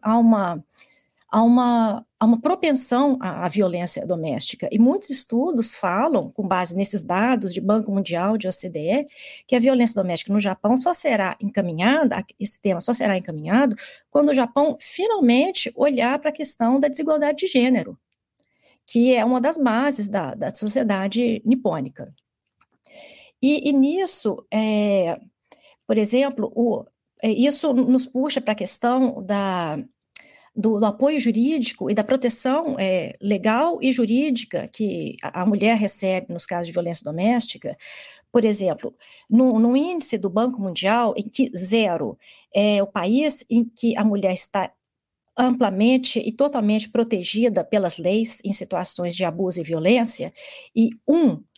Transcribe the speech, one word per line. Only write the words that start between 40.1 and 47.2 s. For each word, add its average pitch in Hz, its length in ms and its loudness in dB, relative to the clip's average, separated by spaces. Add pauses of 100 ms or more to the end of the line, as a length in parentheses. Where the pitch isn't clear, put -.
do 185 140 -4
Banco 226 320 -2
Mundial, 196 520 0
em 214 140 -8
que - 260 -2
zero 180 640 -2 (360)
é 208 280 2
o 196 40 -2
país 233 640 -2
em 233 160 2
que - 320 -4
a 214 40 0
mulher 202 300 0
está - 400 -4 (680)
amplamente 247 800 2
e 220 140 -4
totalmente 220 580 0
protegida 220 720 0